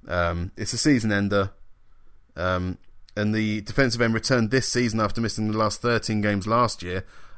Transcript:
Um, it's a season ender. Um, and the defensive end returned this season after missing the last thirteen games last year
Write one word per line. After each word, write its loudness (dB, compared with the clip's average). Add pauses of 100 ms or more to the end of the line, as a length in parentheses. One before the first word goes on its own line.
Um, -2
it's -6
a -4
season 4
ender. 2 (840)
Um, -2 (380)
and 0
the 0
defensive 0
end 2
returned 2
this 2
season 0
after 0
missing -2
the -2
last 0
thirteen 0
games 0
last 2
year -4 (340)